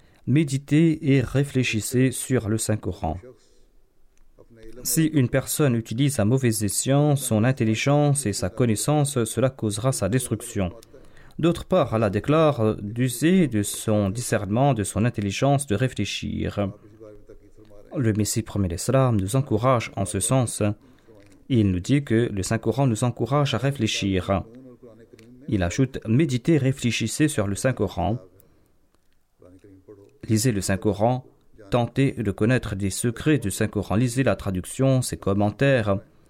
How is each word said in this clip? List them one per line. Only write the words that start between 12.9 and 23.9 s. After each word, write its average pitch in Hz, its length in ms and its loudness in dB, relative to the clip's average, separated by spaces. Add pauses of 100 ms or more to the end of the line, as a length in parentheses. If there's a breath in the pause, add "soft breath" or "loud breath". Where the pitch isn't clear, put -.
de 107 160 0
son 104 460 0
discernement, 113 640 0
de 110 100 0
son 95 220 -2
intelligence, 123 600 0
de 101 80 0
réfléchir. 95 960 -4 (1300)
Le 113 160 2
Messie 104 300 0
promet 98 260 -2
l'Islam 120 500 2
nous 95 160 -2
encourage 123 600 0
en 110 100 -2
ce 98 140 -4
sens. 127 440 0 (840 loud breath)
Il 110 220 4
nous 90 80 0
dit 139 240 0
que 117 280 2
le 98 120 -4
Saint-Coran 113 440 0
nous 113 160 0
encourage 127 500 0
à 110 40 -2
réfléchir. 98 840 0 (1040)